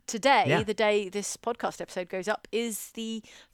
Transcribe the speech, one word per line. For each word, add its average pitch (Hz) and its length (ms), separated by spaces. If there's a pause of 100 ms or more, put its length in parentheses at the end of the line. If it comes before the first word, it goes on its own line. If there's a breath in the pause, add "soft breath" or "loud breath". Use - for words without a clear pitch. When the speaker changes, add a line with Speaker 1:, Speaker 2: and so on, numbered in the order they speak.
Speaker 1:
today, 240 400
Speaker 2:
Yeah. 160 180
Speaker 1:
the 208 100
day 208 360
this 196 280
podcast - 440
episode - 280
goes 185 180
up, 214 240
is 226 400
the 226 320 (300 loud breath)